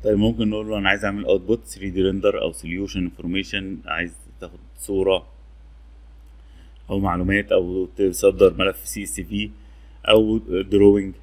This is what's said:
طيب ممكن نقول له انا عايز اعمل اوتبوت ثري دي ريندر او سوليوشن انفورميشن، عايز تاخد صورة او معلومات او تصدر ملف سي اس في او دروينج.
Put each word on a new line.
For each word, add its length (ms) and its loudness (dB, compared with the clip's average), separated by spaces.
طيب 140 2
ممكن 320 0
نقول 180 -8
له 100 -4
انا 100 0
عايز 160 0
اعمل 200 -4
اوتبوت 400 0
ثري 260 -10
دي 120 -2
ريندر 400 0
او 100 -4
سوليوشن 480 -8
انفورميشن، 880 -6
عايز 260 -6
تاخد 180 -18
صورة 480 -2
او 100 -2
معلومات 520 0
او 340 0
تصدر 680 4
ملف 340 -2
سي 140 -8
اس 180 -10
في 300 -6
او 300 4
دروينج. 600 6